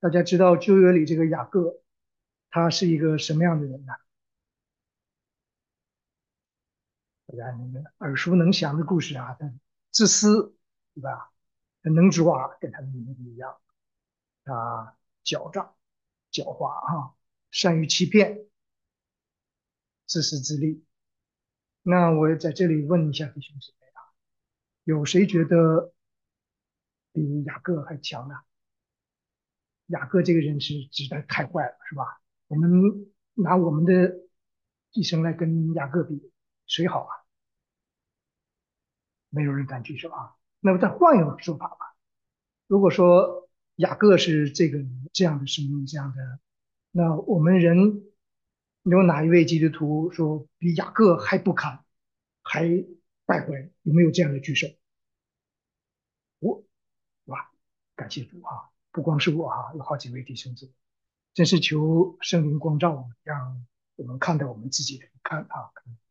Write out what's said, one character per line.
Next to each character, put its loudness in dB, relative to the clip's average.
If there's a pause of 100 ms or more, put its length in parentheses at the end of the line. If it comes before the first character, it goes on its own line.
大 0
家 2
知 0
道 6
旧 4
约 8
里 4
这 -2
个 2
雅 -2
各， -4 (680)
他 2
是 0
一 2
个 0
什 -4
么 2
样 2
的 -6
人 -12
呢？ -14 (3250)
大 -18
家 -14
那 -14
个 -14
耳 -8
熟 -2
能 4
详 -2
的 -2
故 -2
事 -8
啊， -12
他 -12 (380)
自 2
私， 2 (400)
对 -16
吧？ -12 (500)
他 -2
能 6
抓， 0
跟 -10
他 -16
的 -12
名 -12
字 -20
一 -18
样。 -16 (840)
他 -10 (280)
狡 -6
诈、 -10 (560)
狡 -6
猾 -6
啊， -8 (360)
善 2
于 -2
欺 0
骗， 2 (1600)
自 -4
私 -4
自 -8
利。 -4 (960)
那 4
我 2
在 -4
这 0
里 0
问 2
一 -4
下 -6
弟 -14
兄 -18
姊 -20
妹 -20
啊， -20 (840)
有 -2
谁 4
觉 2
得 2 (1160)
比 -4
雅 -14
各 -6
还 -14
强 -12
呢？ -16 (1500)
雅 -8
各 2
这 2
个 4
人 -4
是 -10
实 -10
在 -10
太 -6
坏 -6
了， -12 (100)
是 -16
吧？ -10 (240)
我 -6
们 2 (220)
拿 0
我 2
们 0
的 4 (760)
一 -2
生 -2
来 -2
跟 -2
雅 -6
各 -2
比， -10 (340)
谁 -2
好 -4
啊？ -14 (2250)
没 -4
有 -2
人 -4
敢 -12
举 -14
手 -14
啊。 -16 (240)
那 4
么 2
再 2
换 6
一 6
种 0
说 -8
法 -12
吧， -16 (720)
如 2
果 6
说 4 (240)
雅 0
各 6
是 2
这 0
个， -6 (340)
这 2
样 0
的 -6
生 -6
命， -4
这 -10
样 -10
的， -12 (500)
那 0
我 0
们 6
人 4 (800)
有 4
哪 2
一 0
位 6
基 0
督 2
徒 -4
说 -4
比 -2
雅 -6
各 4
还 -2
不 0
堪， -6 (580)
还 -4 (600)
败 0
坏？ -10 (120)
有 0
没 6
有 6
这 0
样 0
的 -6
举 -8
手？ -2 (1700)
我， -4 (600)
哇， -14 (440)
感 -14
谢 -10
主 -20
啊！ -14 (220)
不 -6
光 0
是 0
我 -6
啊， -10
有 -12
好 -6
几 -12
位 -12
弟 -16
兄 -16
姊 -20
妹， -20 (640)
真 4
是 4
求 0
圣 0
灵 -2
光 -2
照 0
我 -8
们， -16
让 -10 (300)
我 -12
们 -10
看 0
到 -4
我 -12
们 -12
自 -4
己 -10
的 -20
不 -20
堪 -8
啊， -14
看 -20
到 -20 (100)